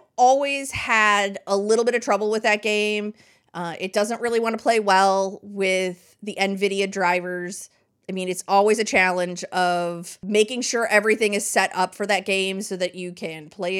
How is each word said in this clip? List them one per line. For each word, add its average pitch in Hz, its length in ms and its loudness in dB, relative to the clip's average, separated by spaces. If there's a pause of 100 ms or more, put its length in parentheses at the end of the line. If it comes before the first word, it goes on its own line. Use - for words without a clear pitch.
(180)
always 277 540 2
had 208 760 2
a 196 100 2
little 220 280 2
bit 240 100 0
of 233 60 -2
trouble 208 280 0
with 214 140 -2
that 214 180 2
game. 208 520 -2 (400)
Uh, 170 260 -8
it 185 140 -6
doesn't 220 280 -2
really 233 200 0
wanna 226 160 -2
play 233 240 2
well 196 600 4
with 185 800 -4
the 202 160 -10
NVIDIA 196 540 0
drivers. 180 760 -2 (400)
I - 20 -8
mean, 185 160 -6
it's 180 180 -4
always 202 320 4
a 220 60 0
challenge 180 640 0
of 175 760 -2
making 214 400 0
sure 233 260 -2
everything 214 460 2
is 208 140 -2
set - 260 0
up 185 220 -2
for 208 100 -4
that 190 200 0
game 190 360 -2
so 202 140 -8
that 180 200 -4
you 180 180 -10
can 160 360 -12
play 190 300 -4